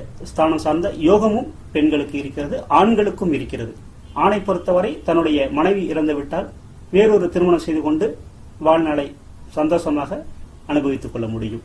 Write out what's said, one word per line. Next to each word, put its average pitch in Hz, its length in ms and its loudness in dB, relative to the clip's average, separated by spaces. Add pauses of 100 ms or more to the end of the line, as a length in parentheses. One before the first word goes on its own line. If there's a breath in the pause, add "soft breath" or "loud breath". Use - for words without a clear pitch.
(240)
ஸ்தானம் 160 400 0
சார்ந்த 160 240 0 (120)
யோகமும் 214 500 2 (220)
பெண்களுக்கு 151 460 0
இருக்கிறது, 143 400 -6 (120)
ஆண்களுக்கும் 196 640 4
இருக்கிறது. 117 400 -6 (400)
ஆணை 196 260 2
பொறுத்தவரை 185 520 0 (120)
தன்னுடைய 160 360 2 (120)
மனைவி 185 360 2
இறந்துவிட்டால் 151 600 -2 (440)
வேறொரு 202 380 6
திருமணம் 175 360 2
செய்து 156 160 -2
கொண்டு 151 240 0 (540)
வாழ்நாளை 156 480 2 (440)
சந்தோஷமாக 156 720 -2 (460)
அனுபவித்துக் 139 460 -2
கொள்ள 113 140 -4
முடியும். 113 380 -8